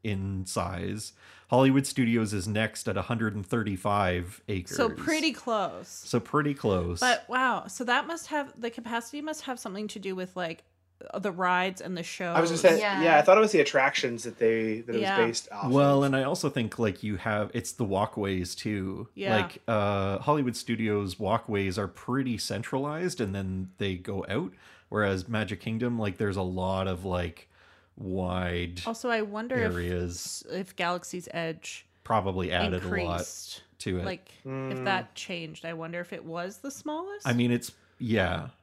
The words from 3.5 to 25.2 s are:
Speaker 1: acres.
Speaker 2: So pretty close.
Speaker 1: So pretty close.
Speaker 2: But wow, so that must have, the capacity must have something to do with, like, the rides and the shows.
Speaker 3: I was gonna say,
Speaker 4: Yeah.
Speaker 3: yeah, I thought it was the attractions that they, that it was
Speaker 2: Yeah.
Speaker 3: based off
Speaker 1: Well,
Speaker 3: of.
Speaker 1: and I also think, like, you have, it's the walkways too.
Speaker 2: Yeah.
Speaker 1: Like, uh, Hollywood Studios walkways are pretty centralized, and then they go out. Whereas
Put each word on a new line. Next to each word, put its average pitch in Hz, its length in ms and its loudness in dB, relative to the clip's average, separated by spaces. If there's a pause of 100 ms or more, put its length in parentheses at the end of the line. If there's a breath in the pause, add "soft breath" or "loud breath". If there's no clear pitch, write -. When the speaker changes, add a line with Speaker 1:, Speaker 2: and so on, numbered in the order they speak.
Speaker 1:
acres. 95 280 -4
Speaker 2:
So 233 140 2
pretty 311 440 0
close. 190 540 -4
Speaker 1:
So - 320 -4
pretty 147 360 0
close. 87 440 0
Speaker 2:
But 247 300 2
wow, 247 380 0
so 247 160 -10
that 254 240 0
must 330 200 -8
have, 285 320 -6
the 240 120 -4
capacity 233 500 -8
must 311 220 -8
have 247 160 -8
something 208 300 -8
to 208 100 -10
do 190 160 -6
with, 185 200 -8
like, 165 280 -6 (580)
the 196 100 -2
rides 180 500 2
and 185 140 -6
the 165 80 -4
shows. 175 320 -4
Speaker 3:
I 165 60 6
was 170 80 4
gonna 165 80 0 (180)
say, 208 40 4
Speaker 4:
Yeah. 202 240 2
Speaker 3:
yeah, 165 140 8
I 147 40 8
thought 185 160 10
it 220 40 8
was 208 100 6
the 180 100 6
attractions 135 600 2
that 117 160 -10
they, 113 420 4
that 120 140 -12
it 113 40 2
was - 20 2
Speaker 2:
Yeah. - 240 2
Speaker 3:
based 117 260 -2
off 110 200 -2
Speaker 1:
Well, 139 280 8
Speaker 3:
of. 143 60 4
Speaker 1:
and 135 100 2
I 131 80 2
also 151 260 0
think, 117 300 -2
like, 104 240 2
you 104 140 -2
have, 104 360 0
it's 117 200 -4
the 120 120 -2
walkways 98 680 0
too. 98 580 -4
Speaker 2:
Yeah. 196 220 -2
Speaker 1:
Like, - 320 0
uh, 101 520 2
Hollywood 143 360 2
Studios 104 640 -2
walkways 98 580 0
are 101 100 -2
pretty 127 520 -2
centralized, 143 840 -4
and 95 140 0
then 95 420 -4
they 98 180 -2
go 95 320 -6
out. 151 260 -4 (360 soft breath)
Whereas 98 380 2